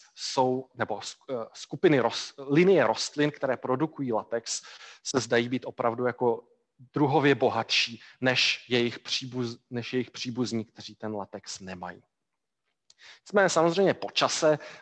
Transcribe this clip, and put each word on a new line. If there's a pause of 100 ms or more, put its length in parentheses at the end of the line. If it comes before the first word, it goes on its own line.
(140)
jsou,
nebo
s-, (140)
eh, (180)
skupiny
ros-, (140)
linie
rostlin,
které
produkují
latex, (420)
se
zdají
být
opravdu
jako (500)
druhově
bohatší (200)
než
jejich
příbuz-, (120)
než
jejich
příbuzní,
kteří
ten
latex
nemají. (1200)
Nicméně
samozřejmě
po
čase (240)